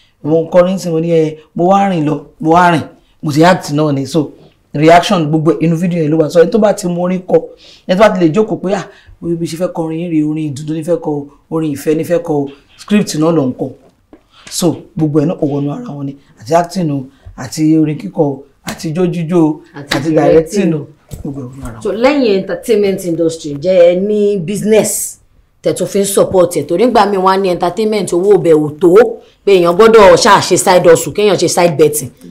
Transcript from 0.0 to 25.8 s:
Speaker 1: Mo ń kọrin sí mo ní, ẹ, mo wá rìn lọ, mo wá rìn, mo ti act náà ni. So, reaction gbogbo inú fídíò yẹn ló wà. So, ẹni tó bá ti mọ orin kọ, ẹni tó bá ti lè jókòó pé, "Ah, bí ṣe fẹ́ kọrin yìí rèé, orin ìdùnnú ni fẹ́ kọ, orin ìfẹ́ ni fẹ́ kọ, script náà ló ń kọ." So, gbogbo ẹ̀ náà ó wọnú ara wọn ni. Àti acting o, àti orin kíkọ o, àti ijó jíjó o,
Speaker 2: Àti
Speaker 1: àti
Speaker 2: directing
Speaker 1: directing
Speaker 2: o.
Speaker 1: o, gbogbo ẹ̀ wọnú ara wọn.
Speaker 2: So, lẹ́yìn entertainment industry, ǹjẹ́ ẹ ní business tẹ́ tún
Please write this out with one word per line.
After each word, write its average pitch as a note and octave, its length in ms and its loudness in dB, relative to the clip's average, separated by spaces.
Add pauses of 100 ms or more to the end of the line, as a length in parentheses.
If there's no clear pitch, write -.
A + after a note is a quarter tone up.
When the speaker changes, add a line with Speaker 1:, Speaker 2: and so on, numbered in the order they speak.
Speaker 1:
Mo D#3+ 200 0
ń D#3 60 -10
kọrin F#3 280 2
sí F3 120 -8
mo D#3+ 100 -2
ní, E3+ 120 -2
ẹ, D#3 260 0 (180)
mo E3+ 120 0
wá G3 220 2
rìn E3 160 -2
lọ, D3 200 -4 (140)
mo D#3 120 0
wá F3 200 4
rìn, D3 120 -2 (400)
mo D#3 80 -4
ti D3 120 2
act F3+ 280 2
náà D3+ 220 0
ni. C3+ 120 -4
So, D3 260 -4 (420)
reaction E3 560 2
gbogbo D#3 300 0
inú E3 180 0
fídíò F3 260 -2
yẹn D3 80 0
ló D#3+ 60 2
wà. D#3 120 0
So, F3 120 2
ẹni E3 100 4
tó A3+ 80 0
bá G#3 140 2
ti F3+ 140 -6
mọ F3 160 -4
orin F3+ 180 -4
kọ, - 140 -2 (520)
ẹni F#3 120 0
tó A3 80 6
bá - 20 4
ti F3+ 160 0
lè D3+ 80 2
jókòó G#3+ 280 0
pé, F#3+ 120 -4
"Ah, F3+ 140 -6 (340)
bí E3+ 240 -6
ṣe E3 120 -10
fẹ́ F3+ 160 -4
kọrin D#3+ 260 -6
yìí F3 120 -8
rèé, D3+ 180 0
orin D#3 240 -6
ìdùnnú D3+ 200 -8
ni D#3+ 100 -6
fẹ́ E3 160 -2
kọ, D3 260 -6 (260)
orin D#3+ 240 -4
ìfẹ́ D#3 220 -2
ni E3 60 -4
fẹ́ E3 200 -2
kọ, C#3+ 240 -4 (300)
script - 380 -2
náà D#3 160 0
ló D#3 140 0
ń B2+ 80 -4
kọ." C3 160 -8 (800)
So, D#3 260 -2 (220)
gbogbo D#3 240 -2
ẹ̀ C#3+ 40 -2
náà F3 160 -4
ó D#3+ 40 0
wọnú C#3+ 280 -4
ara B3 200 -12
wọn C#3+ 120 -10
ni. C#3 100 -12 (260)
Àti A2 140 -4
acting E3+ 360 -2
o, C3+ 140 -6 (320)
àti D#3 400 0
orin D3+ 200 0
kíkọ - 260 -6
o, C#3 200 -4 (220)
àti - 280 -10
ijó F#3 120 -2
jíjó E3 320 -4
o, D#3 240 0 (140)
Speaker 2:
Àti C#3+ 220 -8
Speaker 1:
àti D#3 120 -4
Speaker 2:
directing D#3 40 -2
Speaker 1:
directing D#3+ 600 2
Speaker 2:
o. D3+ 40 -4
Speaker 1:
o, C#3 100 -10 (440)
gbogbo C3+ 100 -12
ẹ̀ B2 100 -12
wọnú C3+ 140 -16
ara A2+ 140 -14
wọn. - 40 -16
Speaker 2:
So, G3+ 80 -4
lẹ́yìn A#3+ 480 0
entertainment F#3+ 640 -2
industry, D#3+ 480 -2
ǹjẹ́ F3 280 2 (100)
ẹ F3+ 100 0
ní G#3 380 0
business G#3 800 -2 (440)
tẹ́ D#3+ 100 -2
tún F3+ 140 -4